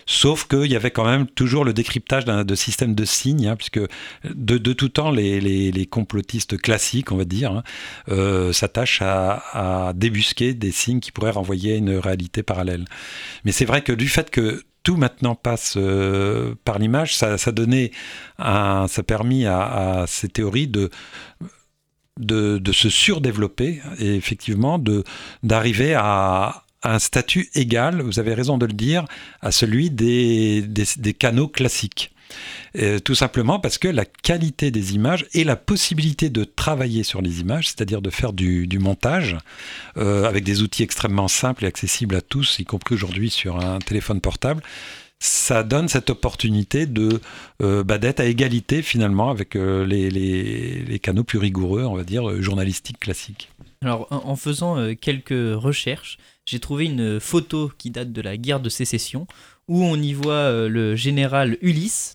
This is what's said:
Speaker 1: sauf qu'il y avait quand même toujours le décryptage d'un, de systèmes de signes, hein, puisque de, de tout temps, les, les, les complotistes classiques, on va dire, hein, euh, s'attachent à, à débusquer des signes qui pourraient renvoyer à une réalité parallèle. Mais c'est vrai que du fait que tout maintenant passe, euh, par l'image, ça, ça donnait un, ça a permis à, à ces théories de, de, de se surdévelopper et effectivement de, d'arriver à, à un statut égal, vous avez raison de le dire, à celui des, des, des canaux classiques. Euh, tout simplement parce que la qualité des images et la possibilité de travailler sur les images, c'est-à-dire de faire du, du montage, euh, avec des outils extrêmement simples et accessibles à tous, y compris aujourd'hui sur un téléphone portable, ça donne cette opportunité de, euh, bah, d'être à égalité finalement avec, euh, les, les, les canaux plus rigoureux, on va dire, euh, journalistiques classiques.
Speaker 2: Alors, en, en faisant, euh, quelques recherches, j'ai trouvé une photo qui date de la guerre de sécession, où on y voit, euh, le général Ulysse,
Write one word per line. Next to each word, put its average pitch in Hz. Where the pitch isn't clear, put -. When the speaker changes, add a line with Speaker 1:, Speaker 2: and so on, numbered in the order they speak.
Speaker 1:
sauf -
qu'il 139
y 127
avait 117
quand 113
même 131
toujours 131
le 123
décryptage 120
d'un, 104
de 98
systèmes 113
de 107
signes, 131
hein, 110
puisque -
de, -
de 120
tout 135
temps, 151
les, 101
les, 98
les 92
complotistes 104
classiques, 113
on -
va 95
dire, 98
hein, 107
euh, 95
s'attachent -
à, 95
à 92
débusquer 110
des 104
signes 120
qui -
pourraient 107
renvoyer 98
à 110
une 98
réalité 92
parallèle. 90
Mais 101
c'est 131
vrai 131
que 127
du 120
fait 160
que 110
tout 175
maintenant 123
passe, -
euh, 98
par 104
l'image, 127
ça, 104
ça 117
donnait 120
un, 98
ça -
a -
permis 117
à, 92
à 87
ces -
théories 110
de, 101
de, 107
de 95
se -
surdévelopper 131
et 104
effectivement 110
de, 104
d'arriver 113
à, 98
à 113
un 107
statut -
égal, 135
vous 113
avez 113
raison 127
de 120
le 107
dire, 143
à 101
celui 123
des, 113
des, 104
des 107
canaux 127
classiques. -
Euh, 104
tout 131
simplement 131
parce -
que 185
la 127
qualité 165
des 101
images 147
et 165
la 139
possibilité 156
de 113
travailler 123
sur -
les 87
images, 131
c'est-à-dire 104
de 98
faire 110
du, 90
du 95
montage, 101
euh, 101
avec 101
des 101
outils 110
extrêmement 101
simples 127
et 98
accessibles 95
à 90
tous, -
y 92
compris 110
aujourd'hui 98
sur 87
un 92
téléphone 101
portable, 143
ça -
donne 143
cette 135
opportunité 113
de, 110
euh, 101
bah, 104
d'être 120
à 127
égalité 120
finalement 110
avec, 101
euh, 95
les, 95
les, 95
les 113
canaux 98
plus -
rigoureux, 98
on 110
va 92
dire, 110
euh, 95
journalistiques 95
classiques. -
Speaker 2:
Alors, 117
en, 135
en 139
faisant, 151
euh, 113
quelques 127
recherches, 135
j'ai 123
trouvé 143
une 113
photo 156
qui 120
date 120
de 113
la 104
guerre 131
de 120
sécession, 131
où 175
on 170
y 147
voit, 143
euh, 123
le 110
général 139
Ulysse, 175